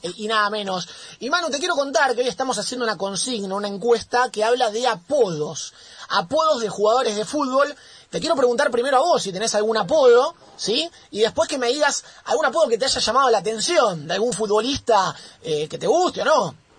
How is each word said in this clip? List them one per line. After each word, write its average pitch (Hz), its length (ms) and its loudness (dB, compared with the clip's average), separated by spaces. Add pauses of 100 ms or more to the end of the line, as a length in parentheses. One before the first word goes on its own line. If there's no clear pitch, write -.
eh, 170 140 -6
y 208 100 -8
nada 214 220 0
menos. 196 720 -8
Y 226 100 -8
Manu, 339 220 -2
te 285 80 -4
quiero 349 160 -2
contar 277 400 2
que 233 60 0
hoy 254 60 -2
estamos 180 300 -2
haciendo 247 280 -6
una 214 120 -2
consigna, 196 560 -4
una 202 140 -4
encuesta 220 640 0
que 208 120 -2
habla 240 280 2
de 240 160 -2
apodos, 175 840 -2 (360)
apodos 269 520 0
de 214 80 -4
jugadores 214 460 2
de 214 100 -2
fútbol. 277 420 0 (420)
Te 170 100 -6
quiero 320 160 0
preguntar 254 360 2
primero 247 260 2
a 254 40 4
vos 320 200 2
si 196 100 -6
tenés 202 240 -4
algún 214 220 0
apodo, 254 560 6 (220)
¿sí? 294 340 -4 (220)
Y 202 100 -4
después 247 260 0
que 311 100 -4
me 247 100 -4
digas 285 360 0 (220)
algún 302 200 0
apodo 269 220 2
que 226 100 0
te 185 80 -4
haya - 140 -2
llamado 262 300 2
la 220 100 4
atención, 214 680 0
de 170 60 -4
algún 214 200 -2
futbolista, 214 840 0 (280)
eh, 156 260 -4
que 160 80 -10
te 147 100 -4
guste 302 340 2
o 196 40 -4
no. 233 300 0 (240)